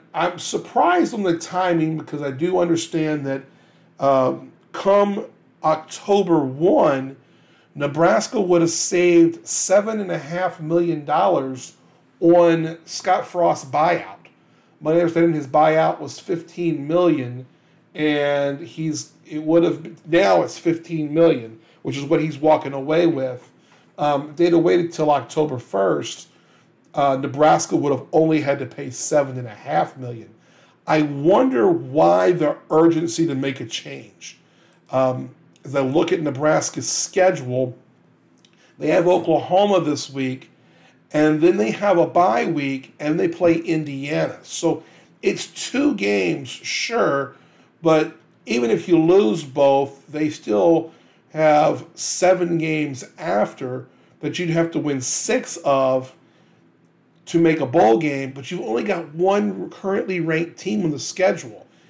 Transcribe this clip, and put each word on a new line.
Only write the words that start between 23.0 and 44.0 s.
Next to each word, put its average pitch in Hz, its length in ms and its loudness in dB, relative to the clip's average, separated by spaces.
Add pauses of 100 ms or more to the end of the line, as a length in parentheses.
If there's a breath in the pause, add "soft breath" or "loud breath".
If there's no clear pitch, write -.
with. 131 440 -4 (460 soft breath)
Um, 147 340 -2
if 143 60 -20
they'd 170 160 4
have 170 100 4
waited 170 300 2
till 151 180 0
October 143 480 -2
first, 180 720 -4 (640 soft breath)
uh, 139 220 2
Nebraska 151 580 2
would 143 180 0
have 127 200 -4
only 160 300 2
had 139 160 -2
to 135 80 -8
pay 139 240 -12
seven 135 480 -2
and 123 80 -10
a 107 80 -14
half 156 420 -4
million. 123 320 -14 (580 soft breath)
I 156 160 2
wonder 190 680 2
why 170 600 2
the 156 260 0 (120)
urgency 165 580 2
to 139 60 -4
make 135 260 -4
a 127 60 -10
change. - 720 -16 (520 soft breath)
Um, 131 440 -2 (300)
as 135 120 -6
I 139 40 0
look 135 300 0
at 180 100 0
Nebraska's 151 680 -2
schedule, 131 880 -2 (1000 soft breath)
they 147 80 -4
have 170 180 4
Oklahoma 180 720 2
this 143 300 -4
week, 131 400 -8 (600 soft breath)
and 151 280 2
then 180 160 2
they 214 140 -2
have 202 280 0
a 165 80 4
bye 202 400 2
week, 139 520 -4
and 151 220 -2
they 190 80 2
play 170 260 2
Indiana. 151 880 -4